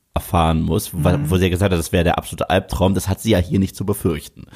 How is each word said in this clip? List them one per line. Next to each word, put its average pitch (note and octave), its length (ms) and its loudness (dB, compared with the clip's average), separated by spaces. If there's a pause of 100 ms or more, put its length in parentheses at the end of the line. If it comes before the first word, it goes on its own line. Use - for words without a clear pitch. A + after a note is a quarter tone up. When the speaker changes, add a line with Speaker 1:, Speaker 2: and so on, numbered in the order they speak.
(120)
Speaker 1:
erfahren E2 500 0
muss, - 300 -2
wa-, D2+ 240 2
Speaker 2:
Mhm. D2 140 -2
Speaker 1:
wo F#2 80 2
sie F#2 60 4
ja F#2 60 2
gesagt F#2 220 2
hat, E2+ 60 2
das - 140 -4
wäre F2 120 2
der E2 140 2
absolute - 320 -6
Albtraum, F2+ 420 0
das F#2+ 160 -2
hat F#2+ 120 -2
sie A2+ 100 -2
ja G2+ 80 4
hier F#2+ 200 0
nicht F#2+ 180 0
zu G2+ 100 -6
befürchten. - 580 -4 (100)